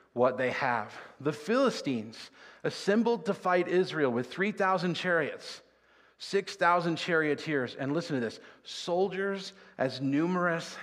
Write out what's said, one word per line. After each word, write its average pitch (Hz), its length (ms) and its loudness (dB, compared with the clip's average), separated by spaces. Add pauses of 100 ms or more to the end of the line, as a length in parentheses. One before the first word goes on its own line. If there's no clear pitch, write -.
(120)
what 127 240 4
they 127 140 0
have. 117 420 -2 (280)
The 147 120 0
Philistines 147 960 0 (340)
assembled 214 600 2
to 202 80 2
fight 180 340 2
Israel 156 420 2
with 123 220 -2
three 196 180 0
thousand 185 440 0
chariots, 156 680 -2 (560)
six - 380 -2
thousand 170 400 4
charioteers, 151 800 0
and 139 140 -2
listen 165 240 -2
to 123 40 0
this, 110 200 -4 (220)
soldiers 190 920 -2 (260)
as 131 220 -2
numerous 165 840 0